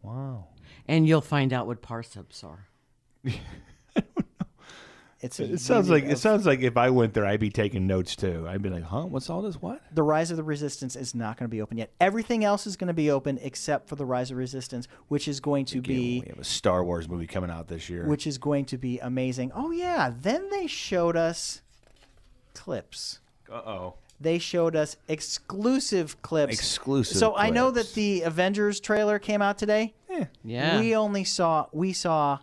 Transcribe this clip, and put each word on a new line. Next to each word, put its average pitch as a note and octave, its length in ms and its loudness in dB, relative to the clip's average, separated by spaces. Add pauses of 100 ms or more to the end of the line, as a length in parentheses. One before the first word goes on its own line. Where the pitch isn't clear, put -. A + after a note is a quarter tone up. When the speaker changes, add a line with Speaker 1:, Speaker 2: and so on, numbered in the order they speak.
Speaker 1:
"Wow." B2 460 -10 (380)
Speaker 2:
And D#3+ 200 6
you'll D#3 140 8
find C3+ 320 2
out B2 140 0
what A2+ 160 -6
parsecs - 600 -12
are. F2+ 220 -18 (580)
Speaker 1:
<laughs> A#2 80 -2 (1900)
Speaker 3:
It's - 200 -10
a D3 140 -2
Speaker 1:
It F3 60 -2
sounds G#3 280 4
Speaker 3:
unit D3+ 160 6
Speaker 1:
like, C#3 60 -4
it - 40 4
Speaker 3:
of C#3 60 0
Speaker 1:
sounds G#3 260 4
like C3+ 140 6
if B2 160 2
I B2 140 6
went A#2 220 6
there, G#2 140 2
I'd G#2 140 2
be G#2+ 100 2
taking G2+ 380 0
notes F#2 260 0
too. E2+ 340 -2
I'd F#2+ 140 -4
be G#2 80 -2
like, E2+ 140 -6
"Huh? G2 220 -4
What's C3+ 220 -6
all F3 140 -4
this? F3+ 180 -8
What?" A3+ 200 -8 (120)
Speaker 3:
The D#3 120 4
Rise D#3 260 2
of E3+ 60 -4
the D#3+ 80 -4
Resistance D3 500 -4
is B2+ 180 -8
not A2+ 240 -4
gonna A#2+ 120 -6
be A2 120 -4
open G#2+ 160 -6
yet. A2+ 140 -8 (100)
Everything G#3+ 440 2
else G3+ 240 0
is F#3 80 -8
gonna F3+ 180 -4
be D3+ 160 2
open C3+ 320 0
except C#3 460 -4
for D3+ 80 -8
the C#3+ 100 -6
Rise B2+ 240 -2
of B2+ 60 -8
Resistance, B2+ 500 -8 (220)
which D3 180 -2
is C#3 140 -4
going C#3 260 0
to B2+ 120 -6
Speaker 1:
Again, B2+ 180 -2
Speaker 3:
be B2 240 0
Speaker 1:
we - 80 -12
have - 100 -16
a - 60 -14
Star F2+ 400 2
Wars E2+ 240 -2
movie E2+ 180 -6
coming F2+ 240 -4
out E2 160 -10
this E2 240 -10
year. F2 160 -6
Speaker 3:
which D3 220 -2
is C3+ 100 -6
going C#3+ 280 -2
to C3 120 -8
be B2 220 -4
amazing. B2+ 560 -4
Oh, D4+ 160 -4
yeah. E4 440 -2
Then C4 340 -2
they G4 180 -2
showed E3+ 480 0
us E3 460 -2 (920)
clips. - 640 -10 (320)
Speaker 1:
Uh-oh. G2 440 -8 (260)
Speaker 3:
They D#3+ 180 0
showed E3 380 0
us D3+ 200 0 (120)
exclusive F#3+ 1120 -2
clips. D3 320 2
Speaker 1:
Exclusive - 640 0
Speaker 3:
So G#3+ 200 4
I G#3 140 4
know B3 220 4
that A#3+ 80 2
Speaker 1:
clips. A3+ 140 -4
Speaker 3:
the G3+ 280 2
Avengers G3 560 2
trailer G#3 400 2
came G#3 240 0
out G3+ 160 0
today. G#3+ 360 2 (140)
Speaker 1:
Yeah. E4+ 160 -2 (200)
Speaker 2:
Yeah. C3+ 360 2
Speaker 3:
We A3+ 140 4
only G3+ 300 2
saw, E3 480 2
we F3+ 200 0
saw D3+ 500 2